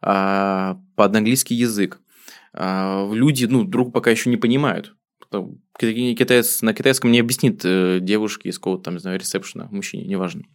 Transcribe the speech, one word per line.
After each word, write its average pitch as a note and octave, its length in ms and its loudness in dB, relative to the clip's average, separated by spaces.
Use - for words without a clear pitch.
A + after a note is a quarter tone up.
а, G2 760 2
под G2+ 200 4
английский A#2+ 400 0
язык. G#2+ 440 0
А, F#2+ 580 -2
люди, B2+ 340 2
ну, A#2 200 2
друг A#2+ 260 -2
пока A#2+ 200 2
ещё A2+ 180 0
не A#2+ 80 2
понимают. A#2+ 580 0
Потом - 380 -10
ки-, A#2 380 -2
китаец, B2 460 2
на A2 120 2
китайском B2+ 380 2
не A#2+ 80 6
объяснит, A#2+ 460 0
э, F#2 340 2
девушке G#2 500 -2
из F2 100 -8
какого-то F#2+ 240 -4
там, F2 100 -6
не E2+ 80 -8
знаю, F#2 180 -6
ресепшена, F#2 520 -8
мужчине, G2 340 -10
неважно. F#2 380 -6